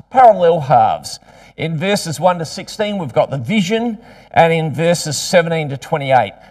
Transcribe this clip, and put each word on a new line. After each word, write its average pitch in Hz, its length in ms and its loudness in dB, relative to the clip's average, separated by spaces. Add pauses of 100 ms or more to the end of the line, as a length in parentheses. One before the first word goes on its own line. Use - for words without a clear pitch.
parallel 185 500 4
halves. 113 580 0 (380)
In 165 220 -6
verses 175 420 -4
one 180 180 2
to 165 80 -8
sixteen, 202 540 -8
we've 135 140 -8
got 151 180 0
the 139 60 -6
vision, 208 600 -2 (340)
and 165 220 4
in 160 200 -2
verses 160 460 -2
seventeen 160 500 0
to 135 80 -8
twenty-eight. 131 560 0 (180)